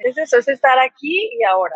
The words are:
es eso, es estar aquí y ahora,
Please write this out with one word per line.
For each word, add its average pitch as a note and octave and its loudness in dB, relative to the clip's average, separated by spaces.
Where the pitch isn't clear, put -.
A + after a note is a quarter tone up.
es B3+ -2
eso, D4+ 0
es A#3+ -2
estar C4 2
aquí D#4 -2
y A3+ 0
ahora, F#3+ 0